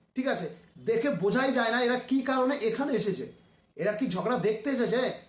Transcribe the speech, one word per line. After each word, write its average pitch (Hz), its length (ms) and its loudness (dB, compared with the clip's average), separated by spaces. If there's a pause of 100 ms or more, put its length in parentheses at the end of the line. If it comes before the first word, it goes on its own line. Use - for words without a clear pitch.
(160)
ঠিক 262 120 -2
আছে, 196 280 -4 (300)
দেখে 226 240 2
বোঝাই 247 440 2
যায় 226 180 2
না 247 100 0
এরা 247 180 2
কি 269 220 0
কারণে 262 340 2
এখানে 269 380 0
এসেছে, 170 400 -2 (420)
এরা 170 160 0
কি 262 160 -2
ঝগড়া 185 300 0
দেখতে 214 320 0
এসেছে 240 440 0 (160)